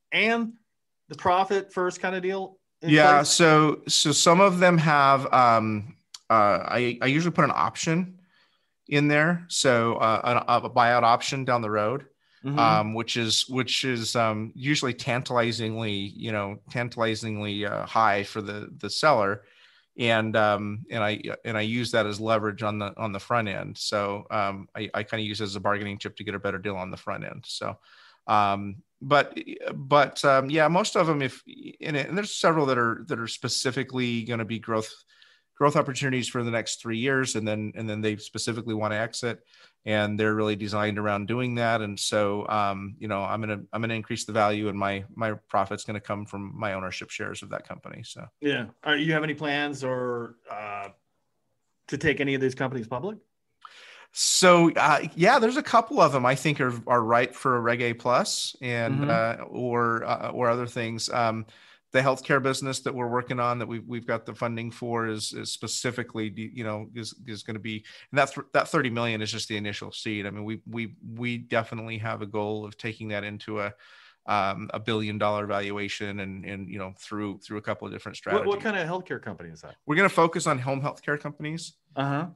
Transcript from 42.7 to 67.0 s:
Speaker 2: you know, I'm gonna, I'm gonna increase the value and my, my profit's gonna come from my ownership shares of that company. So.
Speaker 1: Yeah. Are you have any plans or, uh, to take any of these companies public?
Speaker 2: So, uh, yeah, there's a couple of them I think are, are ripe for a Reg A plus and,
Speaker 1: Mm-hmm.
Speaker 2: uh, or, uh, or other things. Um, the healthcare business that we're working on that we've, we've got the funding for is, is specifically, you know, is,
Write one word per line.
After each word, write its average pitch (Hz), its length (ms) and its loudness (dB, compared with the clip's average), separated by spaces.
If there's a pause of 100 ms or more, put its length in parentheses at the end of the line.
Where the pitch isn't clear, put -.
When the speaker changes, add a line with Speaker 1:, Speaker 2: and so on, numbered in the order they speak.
Speaker 2:
you 110 80 -10
know, 98 160 -4
I'm 98 180 -4
gonna, 107 200 -6 (120)
I'm 110 80 -6
gonna 117 140 -4
increase 110 300 -8
the 110 60 -10
value 104 380 2
and 98 80 -4
my, 98 260 -4 (120)
my 110 180 -4 (160)
profit's 101 340 -2
gonna 107 160 -8
come 101 240 -8
from 101 320 -10
my 107 180 -6
ownership 92 360 -8
shares 101 320 -8
of 101 80 -18
that - 180 -10
company. - 360 -16
So. - 240 -16 (140)
Speaker 1:
Yeah. 135 240 -2 (180)
Are 151 120 2
you 156 180 0
have 151 100 0
any 156 100 -4
plans 143 500 -4
or, 123 520 -4 (160)
uh, 104 380 -8 (1000)
to 143 100 -6
take 143 220 0
any 139 160 0
of 131 60 -4
these 131 120 2
companies 127 340 -4
public? 170 300 -6 (920)
Speaker 2:
So, 170 640 8
uh, 143 420 4
yeah, 220 240 6
there's 269 180 2
a 294 60 -2
couple 247 360 2
of 160 120 8
them 127 160 2
I 131 80 4
think 147 260 -2
are, 123 240 0
are 123 160 4
ripe 117 320 4
for 127 220 0
a 120 40 0
Reg 120 220 0
A 117 140 0
plus 123 680 0
and, 120 380 -2
Speaker 1:
Mm-hmm. 143 100 0
Speaker 2:
uh, 113 360 0
or, 117 600 -2
uh, 117 240 -4
or 120 180 0
other 120 200 0
things. 113 420 -6
Um, 113 380 -2 (460)
the 131 60 2
healthcare 131 420 2
business 135 380 -4
that 135 160 -6
we're 123 140 -4
working 123 280 -4
on 120 220 -2
that 117 80 -6
we've, 117 180 -10
we've 117 220 -10
got 113 180 -4
the 117 80 -12
funding 117 380 -6
for 117 360 -4
is, 107 260 -6
is 110 180 -10
specifically, 117 840 -6
you 110 260 -10
know, 107 320 -6
is, 113 180 -12 (140)